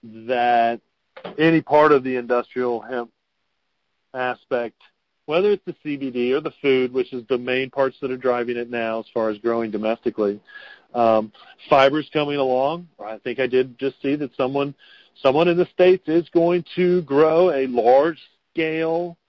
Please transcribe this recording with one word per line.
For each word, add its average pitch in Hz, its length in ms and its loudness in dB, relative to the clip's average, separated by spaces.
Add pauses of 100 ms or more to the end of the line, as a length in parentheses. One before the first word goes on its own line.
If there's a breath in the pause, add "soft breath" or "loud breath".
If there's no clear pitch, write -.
that 117 800 0 (560)
any 160 240 4
part 151 300 6
of 135 120 4
the 131 120 -4
industrial 120 640 -4
hemp 120 300 -10 (1000)
aspect, 123 640 -6 (480)
whether 180 260 0
it's 202 140 -2
the 175 180 -12
C 147 140 -8
B 135 140 -8
D 123 240 -2
or 151 60 -2
the 151 200 -8
food, 127 320 0
which 127 220 -4
is 120 140 -10
the 127 100 -2
main 127 320 -4
parts 135 300 -2
that 135 100 -8
are 127 80 -8
driving 123 400 -2
it 120 100 -8
now 113 320 -6
as 113 140 -14
far 110 160 -2
as 104 80 -6
growing 117 320 -2
domestically, 107 680 -4 (520 loud breath)
um, 113 380 2 (380 loud breath)
fiber's 139 440 2
coming 147 240 -2
along. 139 520 -2 (100)
I 107 200 -14
think 123 200 -8
I 131 80 0
did 127 320 0
just 135 240 -6
see 143 140 -2
that 147 180 -8
someone, 139 400 -4 (480 soft breath)
someone 143 240 4
in 170 100 0
the 175 100 0
States 185 420 2
is 160 220 0
going 175 340 0 (100)
to 180 280 2
grow 160 500 4
a 135 160 -2
large-scale 160 1500 0 (120)